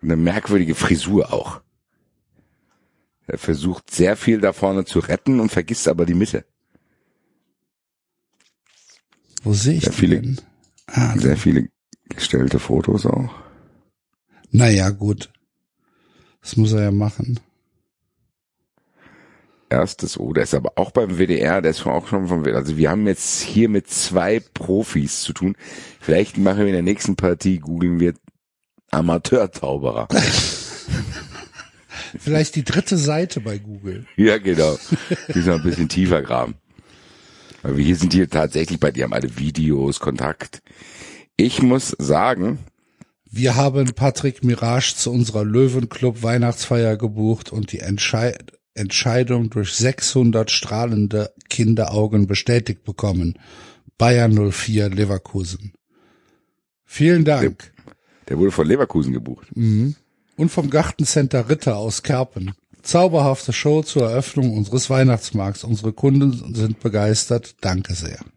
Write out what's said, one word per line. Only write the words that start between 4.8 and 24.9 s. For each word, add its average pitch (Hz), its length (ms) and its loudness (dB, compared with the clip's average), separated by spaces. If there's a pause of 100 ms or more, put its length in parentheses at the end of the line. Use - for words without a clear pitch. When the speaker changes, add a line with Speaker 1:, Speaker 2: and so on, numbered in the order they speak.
Speaker 1:
zu - 160 -2
retten 123 400 0
und 110 100 2
vergisst 90 380 -2
aber 85 180 2
die 85 80 0
Mitte. 98 300 0 (3000)
Speaker 2:
Wo 107 100 0
sehe 104 220 2
ich 170 80 0
Speaker 1:
Sehr - 80 2
Speaker 2:
die - 80 -6
Speaker 1:
viele, 90 220 4
Speaker 2:
denn? 127 200 -4 (460)
Ah, 117 320 0
Speaker 1:
sehr 69 160 4
Speaker 2:
da. 107 60 -4
Speaker 1:
viele - 280 2 (400)
gestellte - 520 0
Fotos - 460 0
auch. - 280 -2 (1160)
Speaker 2:
Na 120 180 6
ja, 98 200 4
gut. 101 420 -4 (1080)
Das - 160 -6
muss 110 160 4
er 107 120 2
ja 101 80 2
machen. 107 480 -2 (2250)
Speaker 1:
Erstes - 480 -2
O, 64 160 -8
der 76 120 0
ist - 100 -6
aber 65 220 -2
auch - 160 -2
beim 95 260 0
W 92 80 4
D 82 140 0
R, 82 200 0
der 80 120 0
ist - 80 -6
schon - 100 -4
auch 76 160 -2
schon 95 220 -4
vom 85 160 -2
W-, 65 80 0
also 69 240 -2
wir 78 120 4
haben 104 200 0
jetzt - 340 -4
hier 110 260 2
mit 104 220 -2
zwei 92 480 0
Profis 90 840 -4